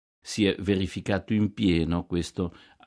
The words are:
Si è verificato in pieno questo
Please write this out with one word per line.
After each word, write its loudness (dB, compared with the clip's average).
Si 0
è 4
verificato -2
in 2
pieno 2
questo -4